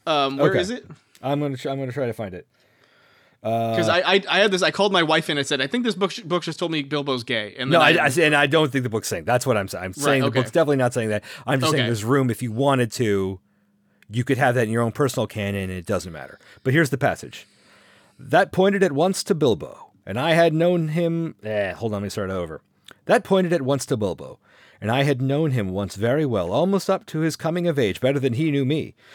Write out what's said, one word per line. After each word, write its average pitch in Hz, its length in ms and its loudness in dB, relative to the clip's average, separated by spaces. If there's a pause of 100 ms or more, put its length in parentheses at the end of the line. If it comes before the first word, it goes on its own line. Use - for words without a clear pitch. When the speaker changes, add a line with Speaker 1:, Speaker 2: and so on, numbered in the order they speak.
Speaker 1:
Um, 139 320 0
where 143 140 4
Speaker 2:
Okay. 185 100 2
Speaker 1:
is 180 80 -4
it? 247 160 -8 (380)
Speaker 2:
I'm 139 160 -2
gonna 143 180 -4
tr-, 139 120 -6
I'm 135 100 -4
gonna 135 120 -6
try 135 140 -4
to 117 80 -2
find 98 220 -10
it. 87 120 -16 (960)
Uh, 113 320 0
Speaker 1:
'Cause 113 140 2
I, 175 120 2
I, 190 280 2
I 170 100 2
had 208 120 4
this, 185 100 0
I 165 80 2
called 196 240 2
my 180 80 4
wife 156 260 2
and 147 120 -2
I - 20 0
said, 135 200 -2
"I 135 60 -2
think 240 160 -2
this 220 120 -2
book 185 160 -2
sh-, - 100 -12
book 175 220 -2
just 160 160 -8
told 170 120 -4
me 151 120 -2
Bilbo's 139 400 -4
gay." 107 340 -6
And 131 160 -2
then 170 60 6
Speaker 2:
No, 156 40 6
Speaker 1:
I 151 100 6
Speaker 2:
I, 165 120 2
I, 147 40 2 (120)
and 151 140 4
I 147 100 4
don't 151 260 2
think 131 120 -2
the 123 60 -4
book's 107 180 -4
saying, 87 180 -6
that's 123 220 0
what 120 100 2
I'm 98 100 -2
saying. 92 160 -10
I'm 92 80 -6
Speaker 1:
Right, 92 40 -14
Speaker 2:
saying 139 260 2
the 131 60 2
Speaker 1:
okay. 131 120 0
Speaker 2:
book's 127 120 -2
definitely 147 260 2
not 123 160 0
saying 110 160 -2
that. 104 140 -2 (240)
I'm 135 120 2
just 143 120 2
saying 147 100 2
Speaker 1:
Okay. 110 60 0
Speaker 2:
there's 110 180 -2
room 131 240 2
if 113 140 -4
you 120 80 -4
wanted 127 420 2
to, 98 460 0 (720)
you 120 120 0
could 127 140 0
have 127 180 4
that 123 100 2
in 107 40 -2
your 117 140 2
own 113 80 0
personal 127 340 0
canon 101 440 -4
and - 20 -8
it 92 160 -10
doesn't 90 260 -4
matter. 69 240 -16 (260)
But 131 100 0
here's 147 180 4
the 131 80 -2
passage. - 480 -4 (720)
"That 175 320 2
pointed 196 320 2
at 180 80 4
once 165 340 0
to - 100 0
Bilbo, 117 540 -2 (160)
and 98 140 -6
I 160 140 2
had 165 200 6
known 165 360 2
him," 165 540 -2
eh, 104 300 -2
hold 110 200 -6
on, 101 80 -4
let - 20 -4
me 101 60 -6
start 95 200 -6
over. 85 320 -6 (440)
"That 214 180 4
pointed 185 300 2
at 151 100 0
once 131 240 -2
to 135 100 0
Bilbo, 80 400 -6 (420)
and 104 120 -2
I 131 100 2
had 139 180 2
known 139 300 0
him 113 200 0
once 95 260 -4
very 127 320 0
well, 95 240 0
almost 185 400 0
up 190 160 -4
to 156 140 -4
his 160 140 0
coming 175 300 -2
of 160 140 0
age, 101 220 0
better 139 180 2
than 131 140 0
he 156 180 0
knew 139 140 0
me. 139 280 -2 (220)